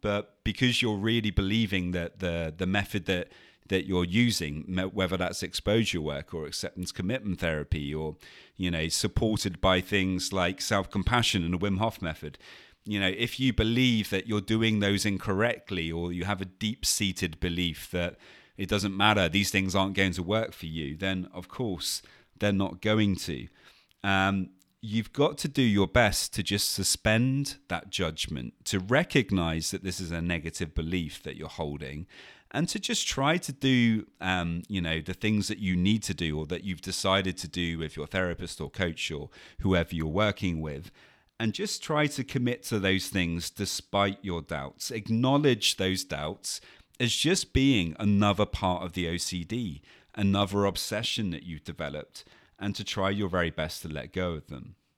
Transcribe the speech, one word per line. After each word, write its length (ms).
but 440
because 380
you're 160
really 320
believing 640
that 280
the, 360
the 100
method 400
that, 260
that 180
you're 180
using, 640
me-, 140
whether 340
that's 260
exposure 580
work 340
or 120
acceptance 460
commitment 480
therapy, 520
or, 240
you 140
know, 180
supported 720
by 200
things 520
like 280
self-compassion 840
and 120
the 40
Wim 200
Hof 220
method, 380
you 140
know, 180
if 220
you 140
believe 580
that 160
you're 140
doing 400
those 260
incorrectly, 840
or 220
you 120
have 180
a 40
deep-seated 920
belief 540
that 240
it 120
doesn't 280
matter, 320
these 220
things 260
aren't 180
going 180
to 100
work 300
for 140
you, 300
then 360
of 140
course 560
they're 120
not 300
going 320
to. 320
Um, 480
you've 320
got 260
to 80
do 160
your 240
best 480
to 80
just 300
suspend 840
that 200
judgment, 640
to 160
recognize 920
that 140
this 160
is 100
a 100
negative 540
belief 480
that 140
you're 120
holding, 600
and 180
to 120
just 260
try 300
to 160
do, 540
um, 480
you 120
know, 200
the 140
things 320
that 120
you 180
need 260
to 120
do 220
or 100
that 180
you've 180
decided 560
to 100
do 300
with 180
your 120
therapist 520
or 80
coach 440
or 180
whoever 340
you're 140
working 520
with, 300
and 140
just 280
try 240
to 160
commit 400
to 160
those 300
things 420
despite 720
your 200
doubts. 500
Acknowledge 840
those 280
doubts 560
as 120
just 400
being 460
another 480
part 380
of 80
the 160
O 80
C 260
D, 380
another 520
obsession 640
that 120
you've 220
developed, 600
and 160
to 80
try 260
your 180
very 220
best 320
to 60
let 240
go 200
of 140
them. 300